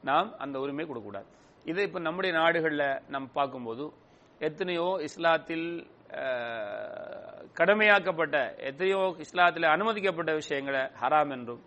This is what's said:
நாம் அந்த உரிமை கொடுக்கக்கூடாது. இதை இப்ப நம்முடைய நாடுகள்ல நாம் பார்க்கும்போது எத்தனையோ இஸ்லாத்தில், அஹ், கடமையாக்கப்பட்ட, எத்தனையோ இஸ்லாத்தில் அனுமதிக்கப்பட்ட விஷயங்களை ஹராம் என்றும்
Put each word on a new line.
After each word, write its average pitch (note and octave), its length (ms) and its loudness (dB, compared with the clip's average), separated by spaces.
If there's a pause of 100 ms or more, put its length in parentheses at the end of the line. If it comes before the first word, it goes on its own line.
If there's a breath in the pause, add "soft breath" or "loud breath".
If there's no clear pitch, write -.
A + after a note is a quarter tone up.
நாம் D#3+ 360 0
அந்த C#3 200 -6
உரிமை C#3+ 280 -4
கொடுக்கக்கூடாது. G#2 420 -12 (360 soft breath)
இதை F3+ 200 -2
இப்ப F3+ 140 -6
நம்முடைய F3 380 -2
நாடுகள்ல D#3+ 720 2
நாம் C3+ 240 -8
பார்க்கும்போது B2+ 520 -4 (540 soft breath)
எத்தனையோ E3+ 500 -2 (100)
இஸ்லாத்தில், E3 880 -2 (240)
அஹ், A#2 1400 -8
கடமையாக்கப்பட்ட, F3+ 840 4 (200)
எத்தனையோ F#3 600 0
இஸ்லாத்தில் E3+ 460 2
அனுமதிக்கப்பட்ட F3 680 2
விஷயங்களை C#3 460 -2
ஹராம் C#3+ 520 2
என்றும் A#2+ 340 -10